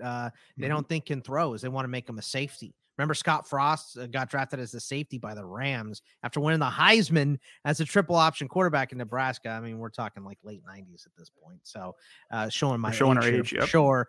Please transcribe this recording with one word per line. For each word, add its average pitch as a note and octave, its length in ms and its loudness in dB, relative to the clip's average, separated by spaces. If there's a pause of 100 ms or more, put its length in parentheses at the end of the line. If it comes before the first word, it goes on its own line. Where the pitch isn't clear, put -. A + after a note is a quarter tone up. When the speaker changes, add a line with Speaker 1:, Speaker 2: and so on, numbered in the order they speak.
Speaker 1:
uh, A#2+ 280 -6 (260)
they C3 100 -6
Speaker 2:
Mm-hmm. D3 80 0
Speaker 1:
don't D3+ 140 -2
think D#3+ 180 -4
can C3+ 140 -4
throw C#3 340 -2
is G#2 60 -10
they B2+ 80 -6
wanna B2+ 200 -4
make B2+ 200 -6
'em A2+ 100 -10
a G#2 40 -10
safety. - 520 -8 (240)
Remember D3 160 0
Scott - 340 0
Frost, C#3+ 480 0
uh, B2 120 -10
got C3 200 -4
drafted C3+ 320 -4
as A#2+ 120 -8
the A#2 80 -10
safety C#3+ 360 -6
by A2 160 -10
the G#2 140 -10
Rams A2 560 -6 (200)
after B2 160 -4
winning D#3 220 4
the C3+ 80 2
Heisman D#3 720 4 (260)
as C#3+ 160 0
a D#3+ 60 0
triple F3 280 2
option D#3+ 320 4
quarterback D3 460 2
in B2 60 -10
Nebraska. B2 500 -4
I A2+ 120 -6
mean, A2+ 180 -10
we're A2+ 100 -10
talking, G#2+ 340 -8
like, G2 200 -16
late G2 240 -16
nineties F#3 400 -20
at - 100 -20
this E3+ 140 -20
point. E2 320 -20
So, F#2 340 -14 (340)
uh, A2 200 -4
showing C3 280 0
my A2 120 -2
Speaker 2:
We're A2+ 40 -2
showing C3 220 6
Speaker 1:
age A#2+ 80 4
Speaker 2:
our A#2+ 60 6
Speaker 1:
here B2 100 4
Speaker 2:
age, A#2+ 100 -4
Speaker 1:
for - 40 -4
Speaker 2:
yep. - 140 2
Speaker 1:
sure. C3+ 400 4